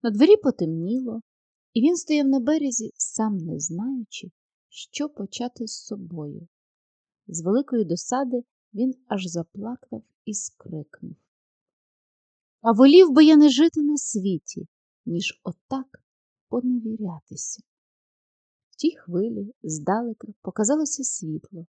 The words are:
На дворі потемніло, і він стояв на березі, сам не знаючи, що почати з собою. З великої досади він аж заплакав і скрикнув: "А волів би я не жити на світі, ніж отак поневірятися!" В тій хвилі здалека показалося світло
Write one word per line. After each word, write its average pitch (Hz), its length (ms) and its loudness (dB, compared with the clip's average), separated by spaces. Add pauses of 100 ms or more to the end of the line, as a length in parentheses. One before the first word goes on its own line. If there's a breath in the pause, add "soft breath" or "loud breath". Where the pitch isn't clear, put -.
На 233 80 0
дворі 320 260 6
потемніло, 220 840 -4 (520)
і 220 80 2
він 339 140 4
стояв 294 320 0
на 269 120 4
березі, 254 560 -2
сам 214 420 -4
не 160 220 -6
знаючи, 214 720 -8 (380)
що - 400 -10
почати 240 580 -10
з - 180 -14
собою. 170 600 -12 (800)
З 165 160 -12
великої 226 420 0
досади 247 580 -4 (300)
він 254 200 -2 (140)
аж 190 200 -6
заплакав 208 760 -10 (220)
і 214 80 -10
скрикнув: - 800 -14 (1500)
"А 226 100 2
волів 285 400 10
би 294 140 8
я 311 100 10
не 294 140 10
жити 302 320 2
на 294 160 0
світі, 185 720 -6 (380)
ніж 165 380 -6
отак - 600 -10 (460)
поневірятися!" 220 1120 -6 (1040)
В - 100 -20
тій 330 160 -2
хвилі 208 580 -6 (100)
здалека 190 640 -6 (140)
показалося 269 640 -2
світло 165 640 -10 (100)